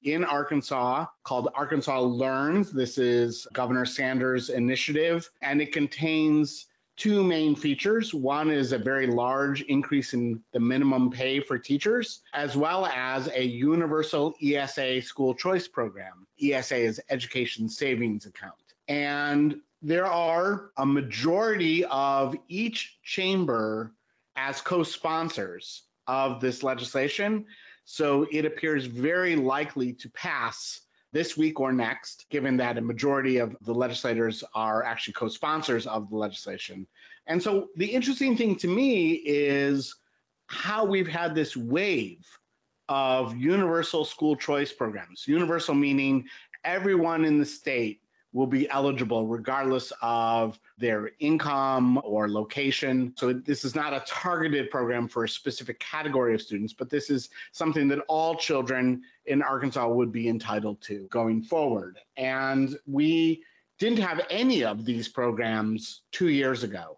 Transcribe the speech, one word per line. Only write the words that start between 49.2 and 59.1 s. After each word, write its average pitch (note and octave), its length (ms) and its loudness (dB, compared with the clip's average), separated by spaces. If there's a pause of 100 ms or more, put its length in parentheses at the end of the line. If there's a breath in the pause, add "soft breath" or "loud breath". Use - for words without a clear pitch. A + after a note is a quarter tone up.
regardless C3 720 -2
of A#2 580 2 (200 soft breath)
their A2 400 0
income C3+ 840 2
or G#2+ 280 0
location. B2+ 840 0
So B2+ 200 0
this C#3 280 -2
is B2 120 -6
not D3+ 180 -2
a C3+ 140 -4
targeted D#3+ 640 -2
program A#2+ 360 0
for A#2 180 -2
a A2 40 -2
specific B2 520 -8
category C3+ 540 2
of A2 60 2
students, G#2+ 320 -4
but B2+ 160 -8
this C#3+ 220 -2
is C3 180 0 (240 loud breath)
something D#3 360 2
that C#3+ 100 2 (100)
all D#3+ 260 2
children B2+ 680 0 (240 loud breath)